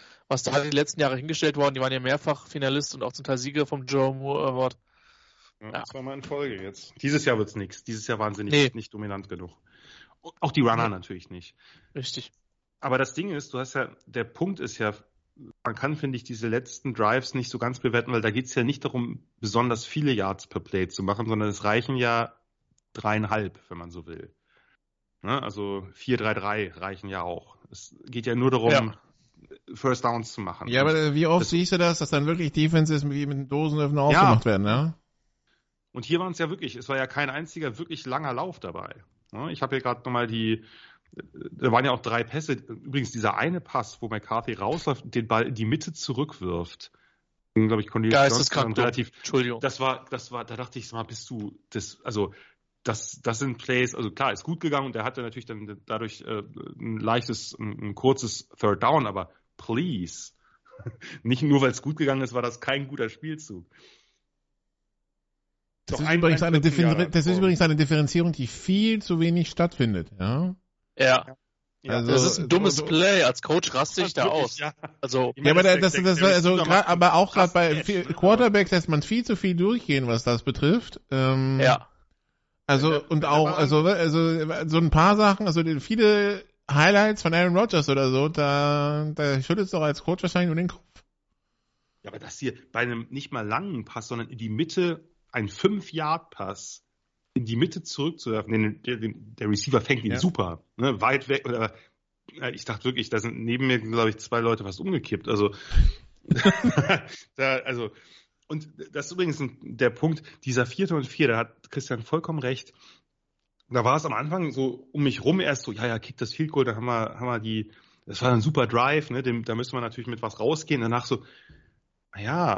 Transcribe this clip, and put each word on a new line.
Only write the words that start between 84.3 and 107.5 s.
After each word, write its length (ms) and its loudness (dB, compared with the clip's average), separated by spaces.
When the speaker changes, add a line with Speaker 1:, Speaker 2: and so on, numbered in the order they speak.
Speaker 3:
so 100 4
ein 120 4
paar 260 6
Sachen, 320 4
also 160 2
die, 160 0
viele 640 4
Highlights 520 6
von 120 0
Aaron 240 4
Rodgers 300 2
oder 240 4
so, 160 2
da, 880 0
da 260 0
schüttelt's 300 0
doch 100 0
als 220 0
Coach 180 -2
wahrscheinlich 240 2
nur 160 0
den 60 0
Kopf. 340 -14
Speaker 2:
Ja, 60 -14
aber 100 -14
dass 160 -16
dir 180 -4
bei 100 -4
einem 300 -2
nicht 220 -10
mal 140 -6
langen 380 -4
Pass, 220 -12
sondern 220 -6
in 100 -14
die 100 -8
Mitte, 540 -2
ein 160 -2
fünf-Yard-Pass 1400 -4
in 120 -2
die 100 -4
Mitte 260 -2
zurückzuwerfen, 720 -4
den, 300 0
der, 160 -6
den, 380 -10
der 120 -4
Receiver 320 2
fängt 240 -2
ihn 80 -2
Speaker 3:
Ja. 60 -2
Speaker 2:
super, 440 -2
ne, 240 0
weit 300 0
weg, 180 -2
oder, 240 -2
äh, 120 -6
ich 160 -14
dachte 180 -8
wirklich, 240 -2
da 100 -2
sind 240 -6
neben 240 -2
mir, 140 2
glaub 280 0
ich, 100 -4
zwei 220 -4
Leute 240 0
fast 160 -10
umgekippt, 480 -4
also, 260 2
<laughs> 80 4
da, 280 0